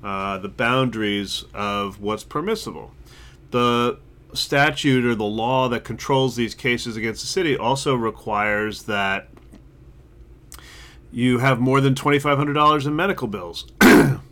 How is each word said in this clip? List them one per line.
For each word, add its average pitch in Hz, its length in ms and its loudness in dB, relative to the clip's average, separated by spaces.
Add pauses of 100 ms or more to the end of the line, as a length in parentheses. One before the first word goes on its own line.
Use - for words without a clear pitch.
uh, 98 360 -4
the 98 100 -10
boundaries 110 1040 0
of 101 480 -6
what's 104 220 -4
permissible. 151 680 -8 (600)
The 120 480 2 (340)
statute 139 720 2
or 120 80 2
the 110 100 -2
law 117 440 0
that 120 160 -4
controls 131 520 -2
these 117 200 -4
cases 120 420 -4
against 110 240 -6
the - 60 -8
city 165 280 0
also 135 380 0
requires 107 920 -2
that 101 440 -2 (1800)
you 123 260 2
have 127 220 2
more 131 220 4
than 135 120 4
twenty-five 143 440 2
hundred 147 160 0
dollars 151 340 4
in 151 80 -2
medical 160 320 -2
bills. 92 480 -10
<clears throat> - 60 0
All 143 380 8 (120)